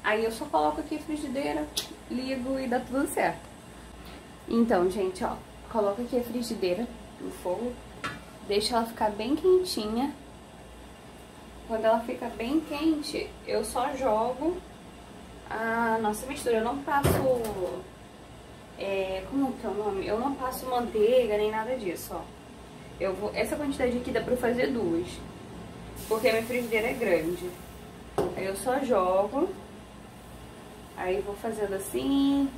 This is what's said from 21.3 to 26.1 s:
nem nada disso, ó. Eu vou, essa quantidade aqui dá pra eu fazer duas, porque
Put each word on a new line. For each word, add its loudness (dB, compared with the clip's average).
nem 4
nada -2
disso, -6
ó. -4
Eu 2
vou, -2
essa 0
quantidade 2
aqui -2
dá 2
pra 0
eu 4
fazer 4
duas, 2
porque 4